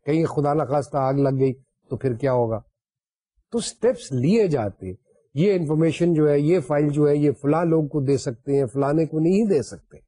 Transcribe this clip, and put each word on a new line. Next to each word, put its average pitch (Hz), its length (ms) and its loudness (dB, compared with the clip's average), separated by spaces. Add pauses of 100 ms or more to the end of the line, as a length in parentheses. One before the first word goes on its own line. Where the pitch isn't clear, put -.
کہیں 160 260 0
خدا 143 220 0
نخواستہ 147 420 -2
آگ 135 180 0 (120)
لگ 135 140 0
گئی 135 120 2 (380)
تو 135 60 -6
پھر 127 200 -4
کیا 131 160 -2
ہوگا؟ 117 260 0 (920)
تو 233 60 -4
اسٹیپس - 540 -4
لیے 180 360 2
جاتے. 104 440 -4 (420)
یہ 190 200 2
انفارمیشن 165 600 0
جو 151 160 4
ہے، 147 80 2
یہ 165 280 2
فائل 147 260 0
جو 147 160 2
ہے، 147 80 4
یہ 147 140 2 (120)
فلاں 156 220 0
لوگ 160 240 2
کو 147 180 -4
دے 139 120 2
سکتے 139 400 -4
ہیں، 139 140 0
فلانے 147 340 0
کو 156 140 -4
نہیں 190 300 2
دے 151 120 2
سکتے. - 460 -18